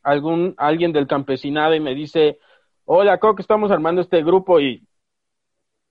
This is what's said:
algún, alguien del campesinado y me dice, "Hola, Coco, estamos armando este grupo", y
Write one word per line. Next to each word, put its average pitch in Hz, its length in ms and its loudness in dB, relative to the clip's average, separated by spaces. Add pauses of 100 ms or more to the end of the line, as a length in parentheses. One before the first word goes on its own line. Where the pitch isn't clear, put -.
algún, 160 560 -2
alguien 165 340 0
del 143 140 0
campesinado 143 720 -2
y 156 40 -2
me 135 140 -6
dice, 151 460 -2 (440)
"Hola, 185 360 2
Coco, 214 200 0
estamos 214 300 -2
armando 170 320 0
este 170 220 0
grupo", 180 360 2
y 127 240 -4 (1080)